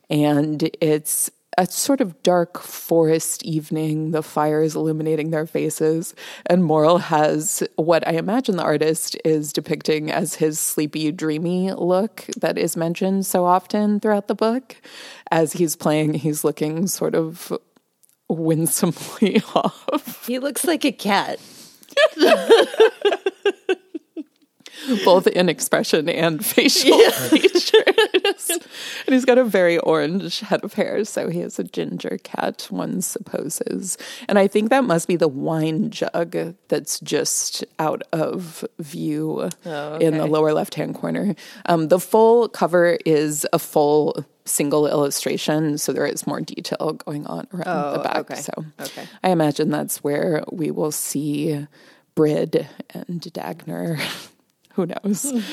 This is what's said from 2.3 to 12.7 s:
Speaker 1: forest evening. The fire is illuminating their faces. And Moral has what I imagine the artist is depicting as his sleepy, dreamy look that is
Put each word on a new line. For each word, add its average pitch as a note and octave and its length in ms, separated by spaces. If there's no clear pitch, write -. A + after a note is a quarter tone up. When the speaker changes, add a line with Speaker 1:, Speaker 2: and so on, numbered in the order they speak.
Speaker 1:
forest - 880
evening. D#3 640
The D#3 100
fire D3+ 400
is D#3+ 140
illuminating D#3 560
their D#3 160
faces. D#3 680
And F3+ 180
Moral D#3 320
has D#3 680
what D#3+ 280
I E3 100
imagine F#3+ 420
the E3 60
artist D#3 600
is D3+ 300
depicting D3+ 580
as - 240
his D#3 240
sleepy, D3+ 540
dreamy E3+ 580
look F#3 540
that E3+ 160
is - 180